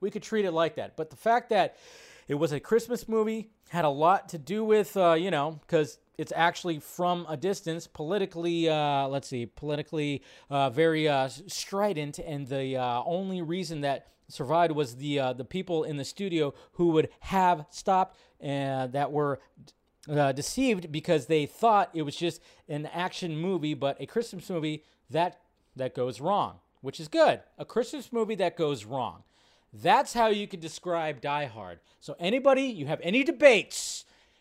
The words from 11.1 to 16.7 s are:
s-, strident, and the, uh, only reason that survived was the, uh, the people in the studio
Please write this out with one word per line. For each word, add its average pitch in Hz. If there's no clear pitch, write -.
s-, 131
strident, 180
and 151
the, 135
uh, 123
only 185
reason 160
that 139
survived 160
was 139
the, 143
uh, 127
the 123
people 175
in 151
the 135
studio 165